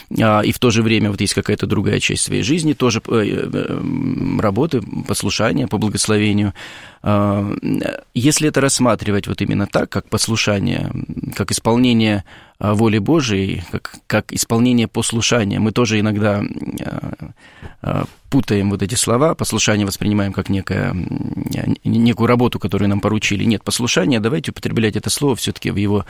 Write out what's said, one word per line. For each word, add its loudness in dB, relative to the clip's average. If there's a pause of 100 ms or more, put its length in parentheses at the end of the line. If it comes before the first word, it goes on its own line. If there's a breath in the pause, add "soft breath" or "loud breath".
(200 loud breath)
а, 4
и 2
в -10
то 4
же 4
время 2
вот -2
есть 0
какая-то 0
другая 0
часть 0
своей -2
жизни, 2
тоже, 0
э, 0
э, -2
м, -2
работы, 0 (240)
послушания -2
по -2
благословению. 0 (480 loud breath)
А, 2 (600)
если 2
это 2
рассматривать 2
вот -4
именно 0
так, -2
как -6
послушание, 0 (440)
как -4
исполнение, 2 (340 loud breath)
а, 0
воли 2
Божией, 0
как, -10 (100)
как -2
исполнение 2
послушания, 0
мы 2
тоже 2
иногда, 0 (420)
а, -8 (680 loud breath)
а, -2 (240)
путаем 2
вот -2
эти -2
слова. 2
Послушание 0
воспринимаем 0
как -4
некое, -2
м, -4
н-, 0
некую 2
работу, 2
которую 0
нам 0
поручили. 0
Нет, 0
послушание, 0
давайте -2
употреблять -2
это -4
слово 0
все-таки -4
в -4
его 2